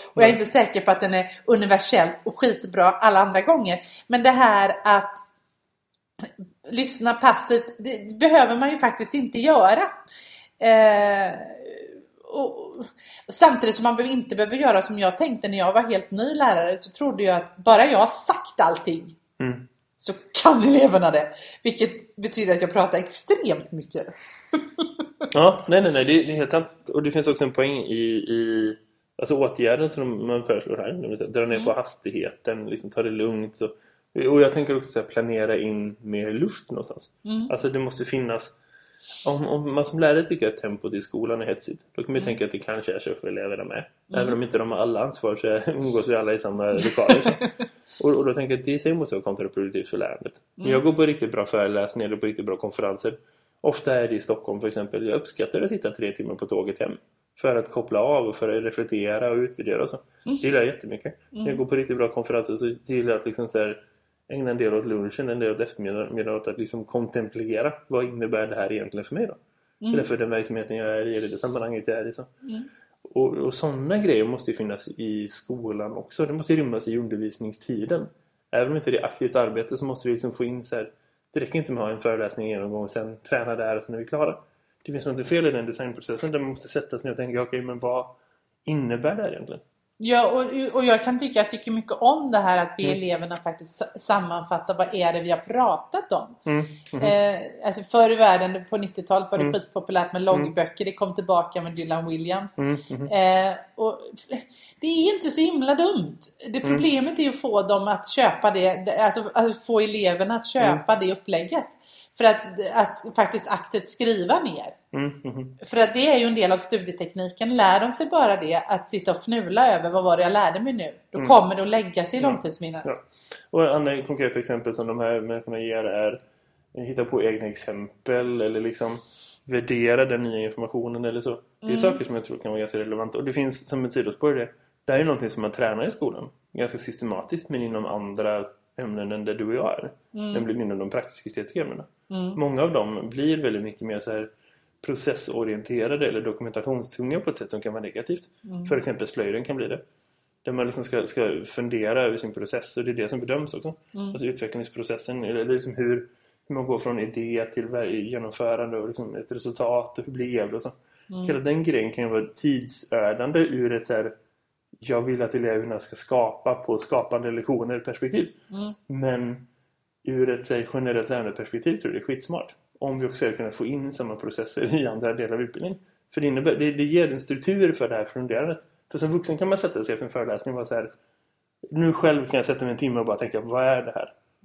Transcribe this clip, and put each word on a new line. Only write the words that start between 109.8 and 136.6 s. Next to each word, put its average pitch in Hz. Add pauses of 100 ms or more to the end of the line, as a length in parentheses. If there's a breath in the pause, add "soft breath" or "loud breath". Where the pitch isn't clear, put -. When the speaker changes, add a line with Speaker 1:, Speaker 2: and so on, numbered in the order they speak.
Speaker 1:
eleverna 202
att 226
köpa 208
Speaker 2:
Mm. 196
Speaker 1:
det 185
upplägget. 196 (540 loud breath)
För 233
att, 214 (380)
att 208
faktiskt 214
aktivt 202
skriva 226
ner. 185 (260)
Speaker 2:
Mm, 143
mhm. 127
Speaker 1:
För 214
att 220
det 262
är 277
ju 233
en 233
del 190
av 185
studietekniken. 185
Lär 196
de 247
sig 320
bara 262
det, 160 (140)
att 190
sitta 190
och 180
fnula 220
över 170
vad 185
var 175
det 175
jag 175
lärde 196
mig 254
nu, 175 (160)
då -
Speaker 2:
Mm. 131
Speaker 1:
kommer 190
det 190
att 196
lägga 185
sig 254
i 262
Speaker 2:
Ja. 277
Speaker 1:
långtidsminnet. 160
Speaker 2:
Ja. 135 (500 loud breath)
Och 160
andra 139
konkreta 139
exempel 120
som 117
de 117
här 117
människorna 113
ger 113
är 104 (540)
hitta 123
på 120
egna 110
exempel 117
eller 110
liksom 113 (460 loud breath)
värdera 120
den 120
nya 113
informationen 117
eller 117
så. 123 (300)
Det 220
är 220
Speaker 1:
Mm. 226
Speaker 2:
saker 269
som 123
jag 113
tror 120
kan 110
vara 107
ganska 107
relevanta. 110
Och 113
det 135
finns 131
som 131
ett 120
sidospår 131
i -
det. 120 (360)
Det 139
här 135
är 160
någonting 123
som 110
man 107
tränar 113
i 226
skolan - (240)
ganska 120